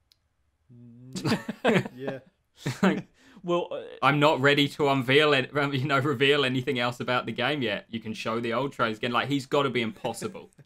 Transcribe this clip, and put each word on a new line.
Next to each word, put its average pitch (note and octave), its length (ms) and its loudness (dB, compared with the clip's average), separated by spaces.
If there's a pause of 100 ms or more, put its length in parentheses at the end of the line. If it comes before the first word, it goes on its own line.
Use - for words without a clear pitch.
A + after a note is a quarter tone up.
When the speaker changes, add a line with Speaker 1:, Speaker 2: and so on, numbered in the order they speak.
(720)
Speaker 1:
Mm. C3 1200 -4
<laughs> - 20 -20
Yeah. C3+ 280 -10
Speaker 2:
<laughs> - 60 -20 (520)
Like, F#3+ 260 2 (360)
Speaker 3:
Well, F3 280 -2
uh, C#3 100 -8 (200)
Speaker 2:
"I'm C#3+ 180 4
not D3 200 6
ready C#3+ 300 4
to D3 200 0
unveil C#3 440 4
it, B2+ 200 0
<laughs> C#3+ 200 0
you C3 120 -2
know, C#3 140 2
reveal C#3 460 2
anything B2+ 340 -2
else B2 220 -2
about B2 240 -2
the B2 80 -6
game C3 280 -2
yet. G#2+ 280 -4
You A2+ 100 -8
can A2 140 -10
show A2+ 260 -4
the A#2+ 140 -4
old C3 180 -4
trailers A2+ 260 -2
again." A#2+ 140 -4
Like, A#2 160 0
he's C3+ 180 -4
gotta C#3 240 0
be A#2+ 120 -2
impossible A2 680 -8 (160)